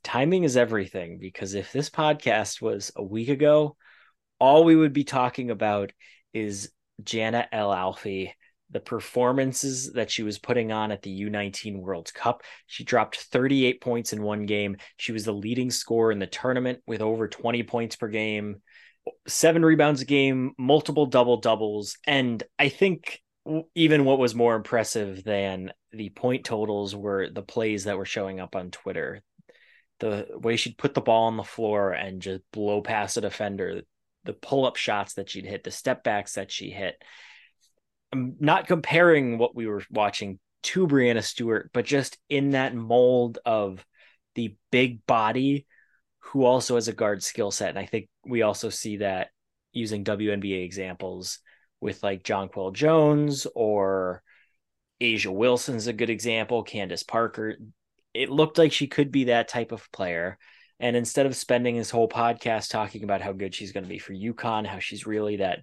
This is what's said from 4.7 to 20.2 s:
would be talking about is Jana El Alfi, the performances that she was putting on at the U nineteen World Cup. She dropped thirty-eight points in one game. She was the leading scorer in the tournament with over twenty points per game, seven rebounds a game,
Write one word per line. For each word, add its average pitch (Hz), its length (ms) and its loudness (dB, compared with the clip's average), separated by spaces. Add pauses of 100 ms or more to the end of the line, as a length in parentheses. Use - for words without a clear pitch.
would 156 180 6
be 143 100 2
talking 123 460 0
about 104 420 0 (400)
is 104 400 -6 (320)
Jana 113 480 0
El 107 160 0
Alfi, 95 640 -4 (380)
the 120 100 -6
performances 127 1120 -2
that 113 180 -4
she - 120 -4
was 107 160 -6
putting 117 340 -2
on 107 180 -2
at 101 120 -8
the 98 80 -12
U 98 180 -6
nineteen 101 540 -6
World 90 320 -8
Cup. - 280 -2 (240)
She - 160 -14
dropped 113 360 0
thirty-eight 131 640 2
points 120 320 -4
in 107 80 -6
one 104 240 -4
game. 104 320 -2 (180)
She - 160 -8
was 110 140 -6
the 110 60 -2
leading 120 380 -4
scorer 113 420 2
in 104 60 -4
the 95 80 -4
tournament 123 600 -2
with 110 160 -4
over 110 260 0
twenty 117 340 -4
points 117 340 -4
per 117 120 -6
game, 107 540 -4 (640)
seven 165 360 4
rebounds 151 380 6
a 131 60 -8
game, 135 500 2